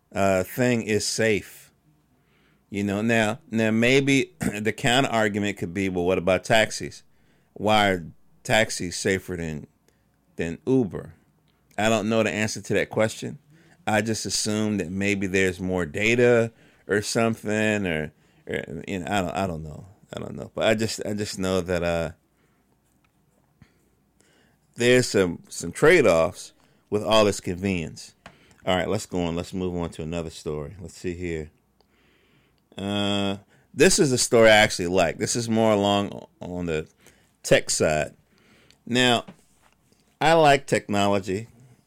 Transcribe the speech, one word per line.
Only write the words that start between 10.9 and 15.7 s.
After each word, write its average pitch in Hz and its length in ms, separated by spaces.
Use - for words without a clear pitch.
I 107 120
don't 110 200
know 113 140
the 107 80
answer 104 300
to 101 140
that 90 160
question. - 480
I 107 160
just 110 240
assume 107 520
that 85 120
maybe 98 360
there's 92 320
more 92 280